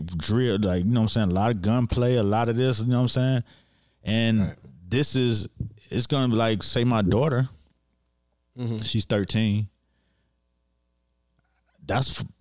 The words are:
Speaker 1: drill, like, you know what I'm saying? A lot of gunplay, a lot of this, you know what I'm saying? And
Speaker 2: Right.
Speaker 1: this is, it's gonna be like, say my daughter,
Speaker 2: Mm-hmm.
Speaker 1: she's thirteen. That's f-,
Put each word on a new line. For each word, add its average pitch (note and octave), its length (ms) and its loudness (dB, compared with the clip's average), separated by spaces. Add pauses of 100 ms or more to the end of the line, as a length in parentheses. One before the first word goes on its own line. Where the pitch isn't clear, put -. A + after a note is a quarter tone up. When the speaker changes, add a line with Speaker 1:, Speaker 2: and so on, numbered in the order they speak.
(180)
Speaker 1:
drill, A2 420 0
like, F#2 240 0
you G2+ 80 2
know A#2+ 80 2
what A2 60 2
I'm - 40 0
saying? G#2+ 200 0
A F2+ 40 0
lot G#2 180 0
of G2+ 100 -4
gunplay, B2 560 0
a A2 60 2
lot A2 260 0
of A2+ 80 -2
this, B2 240 0
you A#2 80 -2
know B2 80 2
what B2 60 2
I'm A#2+ 40 2
saying? B2+ 360 0 (600)
And A2+ 380 0
Speaker 2:
Right. E2+ 140 -2 (340)
Speaker 1:
this C3 260 0
is, A#2+ 320 0 (420)
it's B2 180 -2
gonna C3+ 200 0
be A2+ 80 2
like, A2+ 280 2
say A#2+ 200 0
my A#2+ 180 2
daughter, B2 460 2 (1120)
Speaker 2:
Mm-hmm. A2+ 200 -6
Speaker 1:
she's A2 260 -2
thirteen. G#2 640 0 (2250)
That's C3 360 -2
f-, - 60 -6 (140)